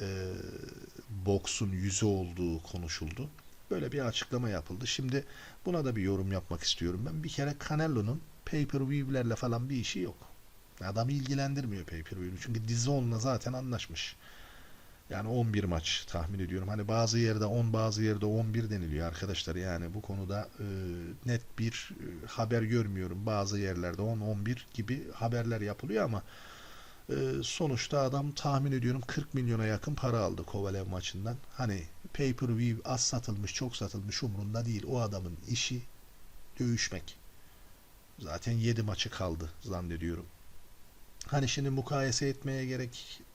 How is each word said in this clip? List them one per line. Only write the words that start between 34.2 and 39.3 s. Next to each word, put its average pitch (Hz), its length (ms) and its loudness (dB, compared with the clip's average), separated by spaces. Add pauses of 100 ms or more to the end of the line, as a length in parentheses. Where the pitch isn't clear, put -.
umurunda 107 420 0
değil. 110 220 0
O 127 120 2
adamın 95 380 -2 (120)
işi 120 320 0 (800)
dövüşmek. 117 580 0 (1040)
Zaten 80 320 -2
yedi 113 300 4
maçı 107 280 0
kaldı 85 400 -2 (120)